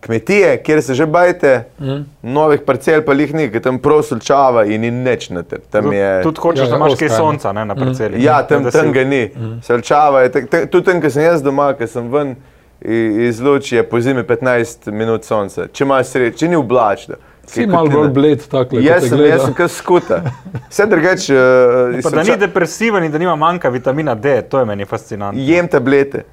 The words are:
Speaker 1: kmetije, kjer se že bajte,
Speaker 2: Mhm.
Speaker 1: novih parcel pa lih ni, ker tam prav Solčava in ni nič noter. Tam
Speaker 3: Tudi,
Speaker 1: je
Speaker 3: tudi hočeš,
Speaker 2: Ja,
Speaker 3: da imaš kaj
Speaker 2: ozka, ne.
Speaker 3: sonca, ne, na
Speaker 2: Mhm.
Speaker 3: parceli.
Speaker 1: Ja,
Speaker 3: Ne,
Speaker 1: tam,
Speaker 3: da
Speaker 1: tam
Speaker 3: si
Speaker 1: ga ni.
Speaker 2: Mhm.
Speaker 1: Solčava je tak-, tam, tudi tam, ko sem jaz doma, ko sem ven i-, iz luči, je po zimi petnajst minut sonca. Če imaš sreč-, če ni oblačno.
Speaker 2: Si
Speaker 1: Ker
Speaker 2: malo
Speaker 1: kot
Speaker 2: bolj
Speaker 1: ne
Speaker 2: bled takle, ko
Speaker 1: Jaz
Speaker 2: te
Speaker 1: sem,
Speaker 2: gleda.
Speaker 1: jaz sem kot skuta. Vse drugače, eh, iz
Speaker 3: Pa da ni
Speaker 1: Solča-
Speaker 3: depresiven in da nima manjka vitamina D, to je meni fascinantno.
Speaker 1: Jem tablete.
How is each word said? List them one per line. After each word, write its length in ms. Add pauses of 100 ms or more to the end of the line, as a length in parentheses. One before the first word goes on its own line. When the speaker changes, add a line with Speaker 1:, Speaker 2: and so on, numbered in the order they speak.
Speaker 1:
kmetije, 560
kjer 220
se 140
že 100
bajte, 600 (120)
Speaker 2:
Mhm. 220 (260)
Speaker 1:
novih 380
parcel 400
pa 100
lih 220
ni, 140
ker 120
tam 180
prav 220
Solčava 640
in 160
ni 100
nič 380
noter. 340
Tam 220
Speaker 3:
Tudi, 120
Speaker 1:
je 260
Speaker 3:
tudi 160
hočeš, 220
Speaker 2:
Ja, 80
Speaker 3:
da 80
imaš 120
kaj 160
Speaker 2:
ozka, 20
ne. 120
Speaker 3:
sonca, 340
ne, 120
na 100
Speaker 2:
Mhm. 80
Speaker 3:
parceli. 360
Speaker 1:
Ja, 200
Speaker 3:
Ne, 80
Speaker 1:
tam, 160
Speaker 3:
da 80
Speaker 1:
tam 120
Speaker 3:
si 100
Speaker 1:
ga 120
ni. 220
Speaker 2:
Mhm. 340
Speaker 1:
Solčava 600
je 100
tak-, 180
tam, 200
tudi 160
tam, 160
ko 100
sem 120
jaz 200
doma, 320
ko 120
sem 220
ven 280 (420)
i-, 480
iz 140
luči, 340
je 80
po 180
zimi 220
petnajst 640
minut 340
sonca. 460
Če 160
imaš 220
sreč-, 300
če 120
ni 80
oblačno. 580 (280)
Speaker 2:
Si 180
Speaker 1:
Ker 80
Speaker 2:
malo 160
Speaker 1:
kot 80
Speaker 2:
bolj 140
Speaker 1:
ne 80
Speaker 2:
bled 260
takle, 320
ko 80
Speaker 1:
Jaz 220
Speaker 2:
te 60
Speaker 1:
sem, 100
Speaker 2:
gleda. 120
Speaker 1:
jaz 140
sem 100
kot 160
skuta. 520 (440)
Vse 200
drugače, 480
eh, 640
iz 60
Speaker 3:
Pa 60
da 60
ni 80
Speaker 1:
Solča- 140
Speaker 3:
depresiven 680
in 80
da 60
nima 180
manjka 320
vitamina 460
D, 260
to 180
je 60
meni 220
fascinantno. 560
Speaker 1:
Jem 260
tablete. 640